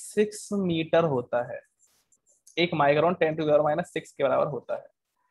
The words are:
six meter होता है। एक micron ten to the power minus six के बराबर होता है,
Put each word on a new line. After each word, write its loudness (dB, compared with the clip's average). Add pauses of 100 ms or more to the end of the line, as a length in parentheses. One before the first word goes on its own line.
(100)
six -2 (180)
meter 2
होता -2 (100)
है। -12 (960)
एक 0
micron 2
ten 2
to -2
the 2
power 4
minus -2
six -8
के -2
बराबर 2
होता -8
है, -10 (440)